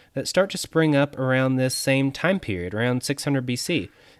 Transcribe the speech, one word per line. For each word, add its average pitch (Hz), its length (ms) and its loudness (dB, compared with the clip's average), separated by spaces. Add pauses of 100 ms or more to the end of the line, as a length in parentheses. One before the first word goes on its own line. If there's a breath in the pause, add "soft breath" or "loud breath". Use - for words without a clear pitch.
(140 soft breath)
that 139 120 -4
start 190 240 0
to - 80 -8
spring 156 380 2
up 139 220 2
around 131 380 2
this 131 180 0
same 135 360 2
time 185 300 -2
period, 90 320 -6
around 123 300 0
six - 220 -4
hundred 135 200 0
B 123 120 -2
C. 123 340 -2 (300 soft breath)